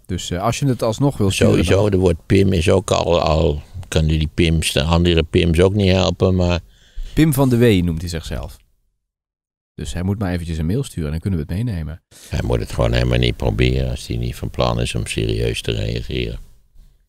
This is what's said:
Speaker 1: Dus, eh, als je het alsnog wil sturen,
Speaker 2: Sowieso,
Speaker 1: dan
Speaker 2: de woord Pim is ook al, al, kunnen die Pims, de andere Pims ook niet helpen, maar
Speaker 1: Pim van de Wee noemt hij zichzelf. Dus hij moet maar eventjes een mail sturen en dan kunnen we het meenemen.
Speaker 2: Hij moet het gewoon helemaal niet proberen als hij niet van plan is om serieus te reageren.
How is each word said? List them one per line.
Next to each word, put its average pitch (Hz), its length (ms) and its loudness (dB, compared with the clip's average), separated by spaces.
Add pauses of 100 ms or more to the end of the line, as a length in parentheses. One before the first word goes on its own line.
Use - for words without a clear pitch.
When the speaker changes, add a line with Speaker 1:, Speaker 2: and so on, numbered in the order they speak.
Speaker 1:
Dus, 87 260 -8
eh, 90 100 -6
als 123 180 -2
je 143 60 -2
het 127 180 0
alsnog 135 340 0
wil 98 140 2
sturen, - 220 2
Speaker 2:
Sowieso, 95 280 2
Speaker 1:
dan 107 100 2
Speaker 2:
de 92 60 2
woord 90 280 2
Pim 98 280 4
is 87 160 0
ook 95 220 2
al, 85 300 2
al, 78 400 2 (260)
kunnen 78 320 0
die 76 140 -2
Pims, 80 380 2
de - 120 0
andere 85 400 2
Pims 85 360 2
ook 95 140 4
niet 98 180 2
helpen, 92 440 2
maar 87 240 2 (540)
Speaker 1:
Pim 156 200 4
van 135 160 2
de 120 80 2
Wee 110 260 4
noemt 82 180 -2
hij 90 80 -10
zichzelf. 73 480 -10 (1160)
Dus - 180 -10
hij 87 100 -4
moet 98 160 -2
maar 95 120 -2
eventjes 82 260 -4
een 80 80 -2
mail 113 180 -2
sturen - 220 -8
en 73 60 -4
dan 80 80 -4
kunnen 95 200 -2
we 73 140 -4
het 107 120 -4
meenemen. 80 360 -8 (280)
Speaker 2:
Hij - 140 -4
moet 58 160 0
het 53 140 -8
gewoon 58 200 0
helemaal 60 240 2
niet 60 200 2
proberen 64 520 0
als 60 180 -8
hij 60 100 -6
niet 60 180 -6
van - 140 -10
plan 58 320 -2
is 60 140 -4
om 55 120 -6
serieus 55 540 -4
te - 100 -6
reageren. 57 680 -6 (680)